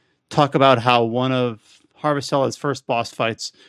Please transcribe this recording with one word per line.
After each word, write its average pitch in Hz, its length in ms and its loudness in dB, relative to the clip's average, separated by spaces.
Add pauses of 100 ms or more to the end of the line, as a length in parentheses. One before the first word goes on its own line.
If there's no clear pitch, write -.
(280)
talk 143 260 0
about 131 240 6
how 120 260 2
one 123 280 -2
of 123 480 -6 (220)
Harvestella's 139 540 -2
first 139 300 -6
boss 117 240 -4
fights 113 400 -6 (180)